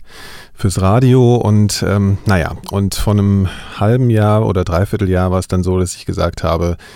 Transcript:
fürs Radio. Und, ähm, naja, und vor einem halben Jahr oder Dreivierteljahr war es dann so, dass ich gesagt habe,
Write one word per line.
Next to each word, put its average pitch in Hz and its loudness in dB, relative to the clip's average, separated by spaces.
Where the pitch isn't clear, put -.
fürs 98 -2
Radio. 120 4
Und, 104 0
ähm, 98 0
naja, 92 0
und 98 -2
vor - 0
einem 98 2
halben 120 2
Jahr 107 2
oder 92 0
Dreivierteljahr 92 0
war 92 0
es - -6
dann 92 0
so, 92 0
dass 90 -4
ich - -20
gesagt 87 -4
habe, 85 -2